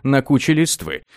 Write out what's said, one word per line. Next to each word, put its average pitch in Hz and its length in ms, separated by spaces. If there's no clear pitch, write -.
на 135 180
куче 143 320
листвы, 87 500